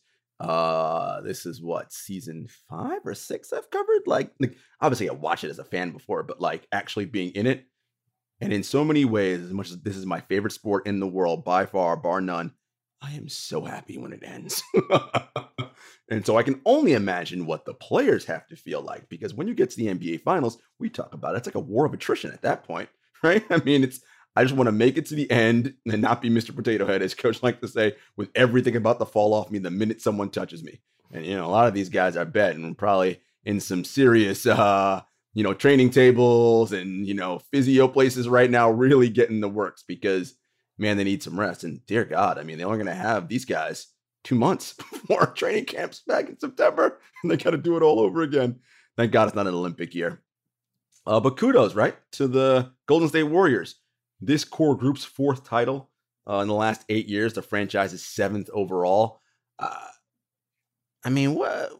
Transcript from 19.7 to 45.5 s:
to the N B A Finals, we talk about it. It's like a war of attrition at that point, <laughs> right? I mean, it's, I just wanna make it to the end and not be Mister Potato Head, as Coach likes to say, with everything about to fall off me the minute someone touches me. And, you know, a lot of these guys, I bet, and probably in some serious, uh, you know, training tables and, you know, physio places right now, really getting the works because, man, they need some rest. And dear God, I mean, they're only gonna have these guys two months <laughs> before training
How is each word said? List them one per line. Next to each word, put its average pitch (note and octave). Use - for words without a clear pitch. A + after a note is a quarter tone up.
to -
the A2+
N F#2
B E2+
A E2
Finals, D3+
we A2+
talk -
about E2
it. G2
It's -
like -
a G2+
war B2
of F#2+
attrition -
at -
that -
point, F2
<laughs> -
right? F#3
I F3
mean, C#3+
it's, C3
I A#2
just C3
wanna B2+
make A#2
it D#3
to D3+
the D3
end A#2+
and G#2+
not A2
be B2
Mister A2+
Potato G#2+
Head, G2
as F#2+
Coach A#2
likes A#2+
to -
say, G#2+
with G2+
everything A#2+
about A2+
to A2
fall G#2+
off G#2+
me G#2
the F#2
minute G#2+
someone G2+
touches F2+
me. -
And, E2
you F#2
know, F2
a -
lot A2+
of G#2
these G2
guys, F2+
I E2+
bet, F2+
and E2
probably F#2+
in G2+
some F2+
serious, A#2
uh, G2
you A2
know, G2
training C3
tables A#2
and, F#2+
you G2+
know, F#2
physio C3
places B2+
right B2
now, A#2+
really B2+
getting A2
the G#2
works G2+
because, F2+
man, G#2
they G2
need G2
some E2+
rest. F#2
And D#2+
dear G#2+
God, E2+
I D2+
mean, D#2+
they're E2+
only A2
gonna F#2+
have F#2+
these B2
guys D#2+
two -
months C3
<laughs> -
before -
training -